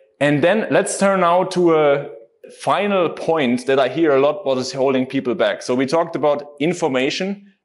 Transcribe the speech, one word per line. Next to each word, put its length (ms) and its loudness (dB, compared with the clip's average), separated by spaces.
And 240 2
then 280 2
let's 280 0
turn 220 2
now 240 2
to 320 2
a 340 2
final 500 0
point 560 -2
that 120 2
I 100 2
hear 240 0
a 80 4
lot, 240 0
what 140 -2
is 140 -6
holding 340 0
people 280 -4
back. 280 -2
So 120 -4
we 120 0
talked 300 -2
about 260 0
information. 920 -4